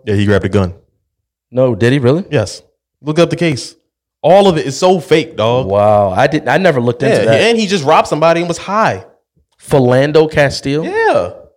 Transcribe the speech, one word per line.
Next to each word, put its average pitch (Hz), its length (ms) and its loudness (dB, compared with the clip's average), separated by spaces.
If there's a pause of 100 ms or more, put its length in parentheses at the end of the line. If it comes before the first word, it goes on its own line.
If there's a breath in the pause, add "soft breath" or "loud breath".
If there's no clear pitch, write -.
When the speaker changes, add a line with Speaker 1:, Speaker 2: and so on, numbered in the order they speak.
Speaker 1:
Yeah, 107 100 -2
he 101 100 0
grabbed 101 200 2
a 95 40 -2
gun. 92 240 -2 (800)
Speaker 2:
No, 123 240 0
did 117 180 0
he 147 60 0
really? 143 320 0
Speaker 1:
Yes. 113 300 -4 (400)
Look 151 180 -4
up 165 100 2
the 160 60 -6
case. 156 400 -6 (460)
All 196 260 4
of 165 100 0
it 143 80 -4
is 135 120 -8
so 185 220 2
fake, 160 360 -2
dog. 113 320 -2
Speaker 2:
Wow, 104 440 2
I 117 160 2
didn't. 151 220 -4
I 143 80 0
never 165 240 0
looked 120 220 -2
into 143 120 2
Speaker 1:
Yeah, 104 100 0
Speaker 2:
that. 110 160 2
Speaker 1:
and 226 180 2
he 214 80 -2
just 175 160 -4
robbed - 240 2
somebody 165 340 0
and 175 60 -6
was 170 100 -6
high. 185 480 -4 (560)
Speaker 2:
Philando 139 680 2
Castile? 143 540 -2
Speaker 1:
Yeah. 359 480 -2 (240)